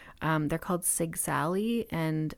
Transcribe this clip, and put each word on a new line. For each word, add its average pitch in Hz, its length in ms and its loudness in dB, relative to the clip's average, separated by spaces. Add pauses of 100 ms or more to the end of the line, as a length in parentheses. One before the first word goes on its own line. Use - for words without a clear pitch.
(220)
Um, 156 240 2
they're 160 100 0
called 175 280 -2
Sig 165 320 0
Sally, 185 760 0
and 156 480 0